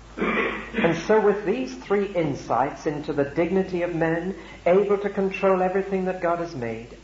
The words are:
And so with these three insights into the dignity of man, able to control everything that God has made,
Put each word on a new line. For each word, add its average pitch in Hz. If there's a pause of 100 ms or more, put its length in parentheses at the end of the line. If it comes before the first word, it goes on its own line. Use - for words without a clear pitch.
(180)
And -
so 214
with 196
these 254
three 196
insights 139
into 151
the 139
dignity 180
of 175
man, 165 (300)
able 196
to 202
control 190
everything 190
that 185
God 170
has 170
made, 117